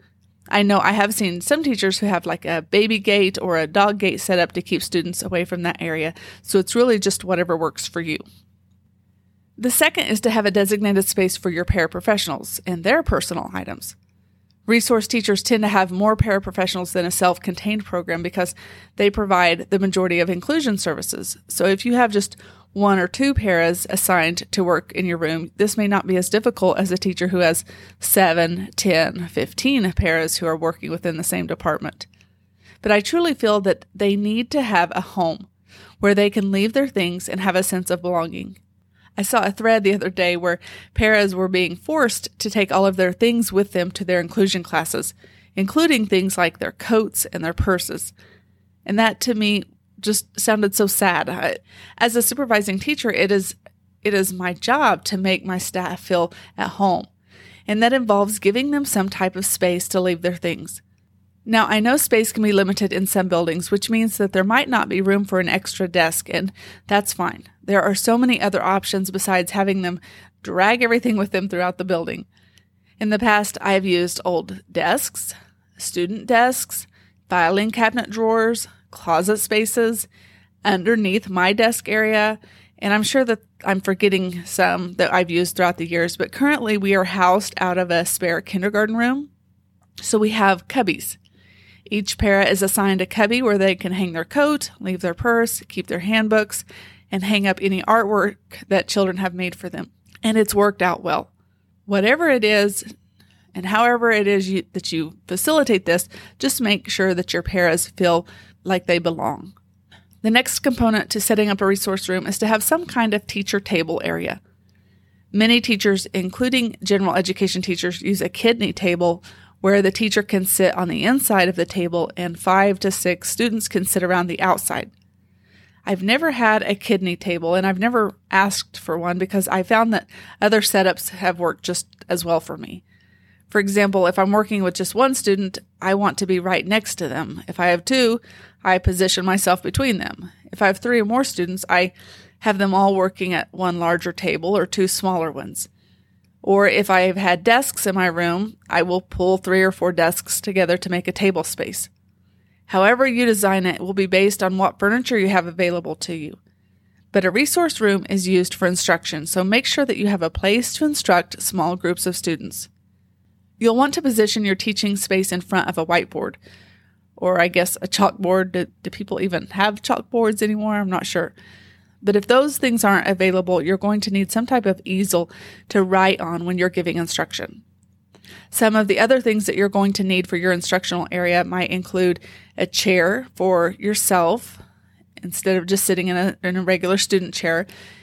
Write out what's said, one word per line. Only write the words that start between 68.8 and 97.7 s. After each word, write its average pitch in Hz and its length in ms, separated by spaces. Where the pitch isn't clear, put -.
besides 185 400
having 196 300
them 180 180
drag 208 400
everything 233 360
with 202 140
them 190 180
throughout 180 280
the 208 80
building. 175 400
In 214 100
the 208 100
past, 208 400
I 196 140
have 196 120
used 175 380
old 180 480
desks, 175 600
student 185 500
desks, 247 600
filing 185 420
cabinet 226 380
drawers, 226 600
closet 180 480
spaces, 220 720
underneath 202 640
my 185 240
desk 226 380
area, 214 500
and 202 160
I'm 214 100
sure 262 220
that 226 160
I'm 190 160
forgetting 185 640
some 180 480
that 185 200
I've 180 180
used 175 260
throughout 180 200
the 170 120
years, 170 260
but - 160
currently 262 460
we 196 180
are 190 80
housed 185 540
out 180 200
of 180 140
a 170 140
spare 170 340
kindergarten 208 560
room. 254 360
So - 180
we 214 120
have 196 400
cubbies. - 480
Each 202 320
para 196 280
is 190 180
assigned 196 380
a 185 40
cubby 226 360
where 214 160
they 190 180
can 185 160
hang 185 220
their 165 100
coat, 285 560
leave 185 220
their 175 120
purse, 233 540
keep - 200
their 170 120
handbooks, 214 640
and 190 120
hang 202 220
up 190 160
any 190 220